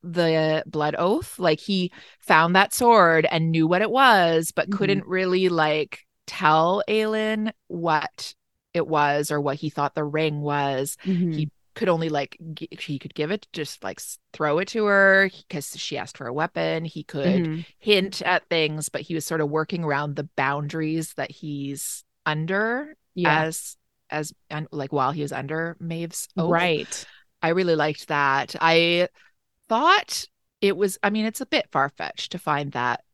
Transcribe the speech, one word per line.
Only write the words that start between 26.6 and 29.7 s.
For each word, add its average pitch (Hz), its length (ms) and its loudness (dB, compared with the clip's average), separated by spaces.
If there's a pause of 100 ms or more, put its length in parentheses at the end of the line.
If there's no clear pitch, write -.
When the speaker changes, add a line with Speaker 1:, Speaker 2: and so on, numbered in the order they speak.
Speaker 1:
I 165 80 2
really 175 260 2
liked 151 320 -2
that. 139 520 0
I 170 480 4 (600)
thought 320 560 2 (380)